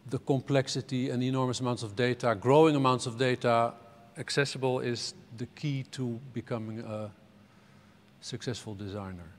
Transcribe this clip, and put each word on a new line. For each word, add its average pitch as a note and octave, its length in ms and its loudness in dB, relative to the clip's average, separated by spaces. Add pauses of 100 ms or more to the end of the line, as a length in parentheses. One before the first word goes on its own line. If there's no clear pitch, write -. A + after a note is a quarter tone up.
(100)
the B2+ 80 -2
complexity C3+ 920 0
and B2+ 120 0
the B2+ 60 2
enormous B2+ 320 0
amounts B2 220 -2
of G2+ 140 -8
data, B2 420 2
growing D3 380 8
amounts B2+ 300 4
of A2+ 120 -8
data, A#2+ 540 2 (460)
accessible C3 600 0
is A#2+ 340 -4 (240)
the A#2+ 80 -8
key C#3 460 -6
to A#2+ 280 -4 (140)
becoming A2 460 -6
a G#2+ 300 -8 (1120)
successful A2+ 540 -8
designer. F#2+ 640 -10